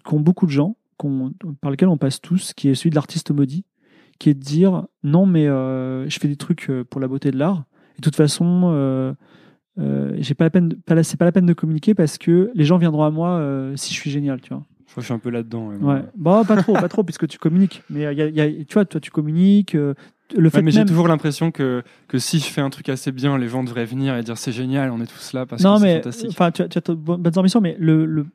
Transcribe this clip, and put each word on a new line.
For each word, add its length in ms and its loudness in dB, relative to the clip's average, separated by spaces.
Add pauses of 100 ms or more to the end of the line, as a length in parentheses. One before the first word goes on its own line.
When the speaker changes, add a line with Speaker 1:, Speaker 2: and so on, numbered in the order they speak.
Speaker 1:
qu'ont 160 0
beaucoup 260 2
de 60 2
gens, 260 0 (200)
qu'on, 360 -4 (280)
par 100 -4
lequel 180 2
on 80 2
passe 240 -2
tous, 320 -4
qui 160 0
est 60 4
celui 140 0
de 60 0
l'artiste 360 -4
maudit, 340 -2 (540)
qui 100 2
est 40 6
de 60 -12
dire, « 460 0 (180)
Non, 220 4
mais, 220 4
euh, 600 -4
je 100 -8
fais 80 -2
des 80 -2
trucs, 340 -6
euh, 140 -4
pour 160 -12
la 80 -4
beauté 240 -4
de 60 -2
l'art. 260 -2 (340)
Et 20 -18
de 40 -14
toute 120 0
façon, 500 2
euh, 480 0 (680)
euh, 400 -2
j'ai 140 -2
pas 120 0
la 40 2
peine 200 2
de, 60 -4
pas 200 0
la, 80 4
c'est 140 -6
pas 80 2
la 60 4
peine 140 4
de 80 4
communiquer 400 0
parce 240 0
que 360 2
les 120 2
gens 120 6
viendront 260 2
à 80 2
moi, 260 -2
euh, 400 -4
si 160 -10
je 60 -8
suis 120 -8
génial, 300 -4
tu 120 -14
vois. » 120 -12 (220)
Speaker 2:
Je 60 -20
crois 80 -10
que 0 -
je 40 -10
suis 80 -6
un 60 -4
peu 100 -8
là-dedans, 400 -6
ouais. 80 -10
Speaker 1:
Ouais. 240 0 (160)
Bon, 280 4
pas 160 4
trop, 120 2
pas 160 0
trop, 140 0
<laughs> 20 -10
puisque 220 -6
tu 100 -10
communiques. 520 0
Mais, 180 -4
euh, 60 -4
y 80 -2
a, 80 0
y 120 0
a, 240 -2
tu 80 -18
vois, 120 4
toi, 140 -8
tu 120 -16
communiques, 640 2
euh, 180 0 (420)
le 100 4
Speaker 2:
Ouais, 40 8
Speaker 1:
fait 140 0
Speaker 2:
mais 80 2
j'ai 80 6
Speaker 1:
même 80 4
Speaker 2:
toujours 200 2
l'impression 440 0
que, 300 -2 (260)
que 120 -4
si 200 -2
je 60 -6
fais 160 -6
un 100 -2
truc 180 -12
assez 220 -6
bien, 260 -2
les 100 -2
gens 160 -4
devraient 220 -6
venir 320 -4
et 60 -4
dire, « 160 -8
C'est 120 -6
génial, 400 -2
on 80 -6
est 80 -6
tous 260 -18
là 120 -6
parce 180 -6
Speaker 1:
Non, 120 6
Speaker 2:
que 40 6
c'est 60 6
Speaker 1:
mais, 120 4
Speaker 2:
fantastique. » 340 -6
Speaker 1:
enfin, 200 2
tu 120 -2
as, 40 -8
tu 100 -6
as 40 -4
de 120 -2
bo-, 240 -4
bonnes 200 0
ambitions, 240 4
mais 180 -2
le, 260 4
le, 300 -2